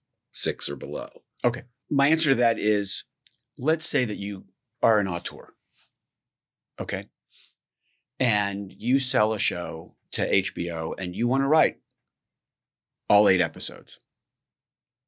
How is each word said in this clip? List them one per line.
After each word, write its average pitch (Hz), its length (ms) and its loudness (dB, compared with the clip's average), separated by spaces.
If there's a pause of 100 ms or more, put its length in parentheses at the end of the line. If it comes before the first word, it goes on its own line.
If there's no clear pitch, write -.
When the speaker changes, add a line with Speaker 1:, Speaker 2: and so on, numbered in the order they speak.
(320)
Speaker 1:
six - 380 0
or 71 60 -6
below? 69 340 -8 (340)
Speaker 2:
Okay. 120 200 0 (260)
My 139 200 2
answer 156 220 2
to 120 40 4
that 117 240 2
is, 101 460 0 (520)
let's 156 280 0
say 127 200 2
that 104 120 -4
you 98 280 -6 (380)
are 110 160 6
an 98 80 0
auteur, 85 460 -8 (1300)
okay? 98 280 -6 (1120)
And 101 520 0
you 117 280 0
sell 110 340 2
a 101 60 -4
show 85 560 -6 (160)
to 101 240 0
H 95 180 0
B 87 180 -4
O 80 280 -4
and 92 160 -8
you 117 120 -2
wanna 135 200 0
write 143 320 2 (1300)
all 104 180 6
eight 92 140 4
episodes. - 580 -8 (1080)